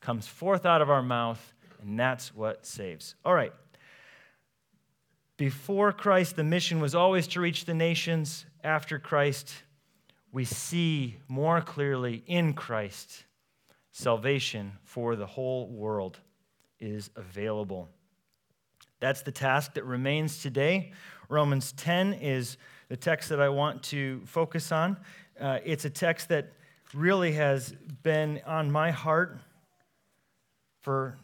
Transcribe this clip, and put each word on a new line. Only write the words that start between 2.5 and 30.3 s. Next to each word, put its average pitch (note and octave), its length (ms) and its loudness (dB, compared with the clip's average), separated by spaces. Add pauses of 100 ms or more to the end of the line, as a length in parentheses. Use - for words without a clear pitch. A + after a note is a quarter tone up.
saves. F2+ 480 -10 (100)
All E3+ 80 4
right. C#3 200 2 (1800)
Before G3 560 0
Christ, F#3+ 420 4
the D#3+ 80 -2
mission E3 380 2
was D3 160 0
always F3+ 320 6
to F3 120 -4
reach E3 240 0
the E3+ 100 -4
nations. E3 680 0 (200)
After D3+ 340 0
Christ, C#3+ 560 0 (760)
we B2+ 120 -2
see D#3 720 -2 (100)
more D#3 320 2
clearly C3 680 -2
in E3+ 280 2
Christ, - 680 -6 (680)
salvation A#2 800 -2 (100)
for A#2 320 -4
the G#2 120 -6
whole B2+ 420 -6
world G#2 500 -6 (640)
is G#2 340 -10
available. G2 760 -8 (1120)
That's C#3 240 0
the C#3 100 -8
task C#3 420 0
that C3+ 100 -4
remains C#3 580 -2
today. D3 500 0 (360)
Romans C#3+ 440 2
ten F3+ 420 0
is C3 420 -4 (320)
the B2+ 80 -8
text D#3+ 340 -2
that C#3+ 100 2
I C#3+ 80 6
want C#3+ 360 0
to C3+ 420 -4
focus E3 440 -2
on. E3+ 260 2 (440)
Uh, C3+ 240 0
it's D3+ 200 -2
a C#3+ 60 -4
text E3 380 0
that D3+ 240 0 (420)
really F3 380 4
has C#3 420 2 (300)
been D3+ 420 2
on D#3 240 0
my D#3 220 2
heart D#3+ 460 0 (1400)